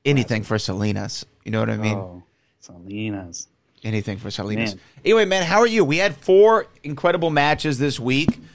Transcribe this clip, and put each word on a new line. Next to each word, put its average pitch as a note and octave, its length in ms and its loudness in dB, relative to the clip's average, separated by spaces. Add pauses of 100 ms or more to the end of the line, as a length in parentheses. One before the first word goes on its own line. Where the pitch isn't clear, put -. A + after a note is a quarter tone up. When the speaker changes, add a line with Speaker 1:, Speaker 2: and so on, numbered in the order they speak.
Speaker 1:
Anything B2 380 0
Speaker 2:
Classic. - 40 -12
Speaker 1:
for A2 120 -2
Selena's. G2+ 680 -6 (180)
You A2 80 -10
know A2 80 -2
what A2 100 -2
I A2 60 -4
mean? G#2+ 180 -2
Speaker 2:
Oh, F2+ 280 -10 (380)
Selena's. F#2+ 880 -12 (380)
Speaker 1:
Anything G#2+ 340 -6
for G2+ 120 -12
Selena's. G#2+ 440 -6
Speaker 2:
Man. - 80 -20 (220)
Speaker 1:
Anyway, A3 220 4
man, F#3 180 0
how F#3 160 2
are A#3+ 60 6
you? A3 180 4
We D3 140 0
had F#3+ 180 0
four G#3 500 6 (160)
incredible D#3+ 480 0
matches D3 480 0
this C#3 220 -2
week. C3 400 0 (140)